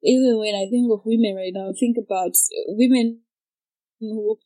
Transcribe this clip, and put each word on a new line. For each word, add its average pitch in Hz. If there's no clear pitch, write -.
Even 254
when 214
I 196
think 240
of 208
women 220
right 185
now, 190
I -
think 240
about, 185
uh, -
women 233
who 214
have -